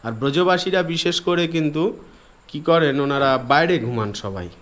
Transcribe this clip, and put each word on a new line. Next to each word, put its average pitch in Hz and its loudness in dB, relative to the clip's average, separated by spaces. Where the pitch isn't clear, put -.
আর 117 -6
ব্রজবাসীরা 180 0
বিশেষ 170 -2
করে 175 0
কিন্তু 165 -2
কি 147 -10
করেন, 156 2
ওনারা 139 2
বাইরে 147 2
ঘুমান 113 -4
সবাই। 95 -8